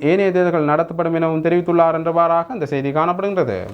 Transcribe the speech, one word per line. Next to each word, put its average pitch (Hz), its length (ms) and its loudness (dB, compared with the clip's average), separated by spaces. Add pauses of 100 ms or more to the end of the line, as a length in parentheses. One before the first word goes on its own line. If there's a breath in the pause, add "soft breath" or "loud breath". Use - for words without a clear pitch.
(100)
ஏனைய 196 260 2
தேர்தல்கள் 170 340 2
நடத்தப்படும் 165 480 0
எனவும் 160 280 0
தெரிவித்துள்ளார் 170 520 2
என்றவாறாக 165 580 0
அந்த 156 160 -4
செய்தி 139 260 -2
காணப்படுகின்றது. 175 600 -2 (140)